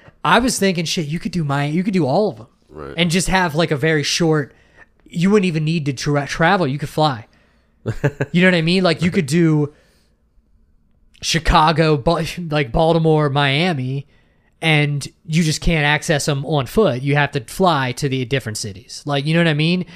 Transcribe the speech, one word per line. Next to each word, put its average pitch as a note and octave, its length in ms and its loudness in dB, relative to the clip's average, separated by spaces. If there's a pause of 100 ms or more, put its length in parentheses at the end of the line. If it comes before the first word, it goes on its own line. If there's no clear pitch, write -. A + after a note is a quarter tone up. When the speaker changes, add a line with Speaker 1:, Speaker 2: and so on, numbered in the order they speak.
(240)
Speaker 1:
I F3+ 160 4
was B3 180 -2
thinking, F3+ 260 0
shit, D#3 220 -4
you D#3 140 -6
could G#3 120 -6
do F3 120 -2
my, C#3+ 220 -2
you D#3+ 180 -2
could G3+ 100 -4
do E3 120 2
all F3+ 240 2
of A2+ 100 -14
'em. A2 60 -20 (240)
Speaker 2:
Right. D2+ 260 -12
Speaker 1:
And E3+ 120 0
just F3 200 0
have, F3 260 0
like, E3 160 0
a D#3 60 0
very D#3 260 0
short, D#3 500 -2 (560)
you F3+ 220 0
wouldn't G#3 160 4
even D#3+ 180 -2
need D#3 220 -2
to C#3+ 60 -2
tra-, C#3+ 340 -2
travel. E3+ 400 2
You C#3 120 -4
could C#3 100 -8
fly. C#3+ 380 -2 (580)
Speaker 2:
<laughs> - 480 -4
Speaker 1:
You F3 100 2
know F#3 60 6
what F3+ 80 2
I D#3+ 60 0
mean? F3 200 2
Like, E3+ 200 0
you E3+ 100 0
could E3+ 140 0
do D3+ 460 2 (1500)
Chicago, D#3+ 720 4
Ba-, D#3+ 300 0 (240)
like, D3 220 -2
Baltimore, D#3+ 580 2
Miami, C#3 760 -2 (540)
and D3 460 0 (200)
you D#3+ 160 2
just D#3 180 0
can't D#3+ 240 0
access D3 440 0
'em C#3+ 180 -2
on D3 200 -2
foot. B2+ 360 0
You C#3+ 140 0
have D3 160 2
to C#3+ 80 -4
fly C#3 520 0
to C#3+ 160 -4
the C3 160 -2
different A#2 340 -4
cities. G2 480 -14
Like, C#3+ 200 -2
you D#3+ 80 0
know E3+ 60 4
what E3+ 80 4
I D3+ 60 2
mean? E3 420 0